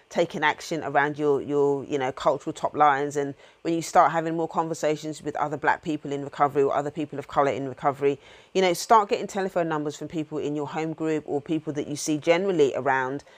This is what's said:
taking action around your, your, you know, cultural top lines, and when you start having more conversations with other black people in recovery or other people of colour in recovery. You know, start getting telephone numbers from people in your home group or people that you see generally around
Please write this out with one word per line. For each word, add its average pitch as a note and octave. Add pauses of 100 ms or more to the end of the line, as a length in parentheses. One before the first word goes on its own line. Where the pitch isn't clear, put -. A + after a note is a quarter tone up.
taking E3+
action D3+
around C#3+
your, C#3+
your, C#3+
you C#3+
know, C3
cultural D3+
top -
lines, C#3+
and C#3+ (260)
when E3+
you E3
start D#3
having E3
more E3
conversations D#3
with D3
other D3
black C#3+
people D3+
in C#3
recovery C#3
or C#3
other D3
people D3
of C#3
colour C#3
in C3
recovery. C#3 (360)
You F#3+
know, F3+
start G#3
getting G3+
telephone F#3
numbers D3+
from D3+
people D3+
in C#3+
your D3
home D#3+
group D#3
or C#3+
people D#3
that D3
you D3
see D3+
generally E3+
around C3 (160)